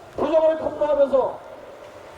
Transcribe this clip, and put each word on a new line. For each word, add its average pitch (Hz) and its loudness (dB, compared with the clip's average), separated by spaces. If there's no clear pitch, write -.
부정을 320 2
폭로하면서 285 0